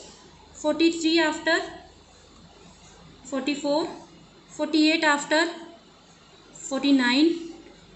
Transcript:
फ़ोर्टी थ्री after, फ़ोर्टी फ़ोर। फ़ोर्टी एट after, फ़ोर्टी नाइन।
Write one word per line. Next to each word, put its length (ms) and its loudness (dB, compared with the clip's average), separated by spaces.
फ़ोर्टी 380 0
थ्री 180 2
after, 420 0
फ़ोर्टी 240 -4
फ़ोर। 300 -2
फ़ोर्टी 320 2
एट 160 2
after, 440 2
फ़ोर्टी 240 0
नाइन। 520 2